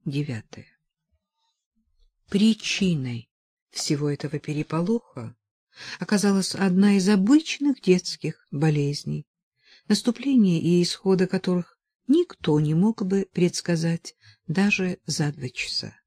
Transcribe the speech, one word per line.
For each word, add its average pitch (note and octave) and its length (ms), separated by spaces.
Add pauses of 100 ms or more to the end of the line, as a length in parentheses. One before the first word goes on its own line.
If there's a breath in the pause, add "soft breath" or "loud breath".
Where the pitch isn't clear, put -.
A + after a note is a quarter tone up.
девятая. C#3 600 (1600)
Причиной F3+ 960 (440)
всего D3 360
этого C#3+ 300
переполоха D3+ 1000 (640 loud breath)
оказалась G3 540
одна G3 440
из F#3 120
обычных C4+ 720
детских - 720
болезней, D3 760 (600 soft breath)
наступление A3+ 760
и F3 220
исхода F#3 420
которых F3+ 540 (280)
никто B3+ 520
не D3+ 160
мог G#3+ 280
бы F#3+ 300
предсказать E3+ 800 (320 soft breath)
даже F#3 600
за D3+ 240
два C#3+ 180
часа. - 460 (120)